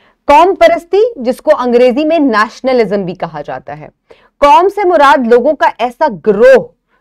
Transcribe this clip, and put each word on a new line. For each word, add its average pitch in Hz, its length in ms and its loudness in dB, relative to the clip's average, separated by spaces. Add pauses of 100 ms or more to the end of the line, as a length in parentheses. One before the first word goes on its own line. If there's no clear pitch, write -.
(260)
कौम 330 280 4
परस्ती, 339 640 0
जिसको 247 320 -4
अंग्रेजी 247 540 0
में 320 140 -2
नेशनलिज्म 226 840 -2
भी 170 100 -10
कहा 156 280 -12
जाता 139 320 -14
है, 147 140 -20 (520)
कौम 311 280 2
से 415 160 -6
मुराद 285 420 0
लोगों 240 280 0
का 320 260 -2
ऐसा 247 280 -4
ग्रोह 220 600 2 (300)